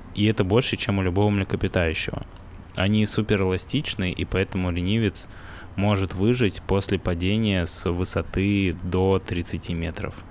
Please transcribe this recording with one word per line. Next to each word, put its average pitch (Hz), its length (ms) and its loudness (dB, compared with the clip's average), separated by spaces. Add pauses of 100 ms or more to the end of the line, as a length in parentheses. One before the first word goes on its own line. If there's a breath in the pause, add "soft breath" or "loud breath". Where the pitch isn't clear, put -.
(160)
и 104 100 4
это 107 180 4
больше, 104 340 4
чем 98 220 0
у 95 40 2
любого 92 260 4
млекопитающего. 92 960 0 (520)
Они 104 300 4
суперэластичны, 98 1040 0
и - 140 -4
поэтому 92 460 0
ленивец 92 560 0 (480 loud breath)
может 98 380 2
выжить 110 480 2
после 98 380 0
падения 92 680 0
с - 240 -2
высоты 92 960 0
до 92 420 2
тридцати 87 480 -4
метров. 80 400 -6 (180)